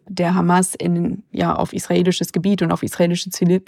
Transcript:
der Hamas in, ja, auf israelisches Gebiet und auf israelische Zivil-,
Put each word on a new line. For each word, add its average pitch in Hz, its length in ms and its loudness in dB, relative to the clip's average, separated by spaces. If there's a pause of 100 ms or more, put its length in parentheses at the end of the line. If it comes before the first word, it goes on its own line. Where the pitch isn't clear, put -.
der 180 280 0
Hamas 180 400 2
in, 175 560 -2
ja, 170 240 -2
auf - 180 -4
israelisches 180 600 0
Gebiet 190 280 0
und 165 100 0
auf 170 120 -2
israelische 175 460 0
Zivil-, 185 380 2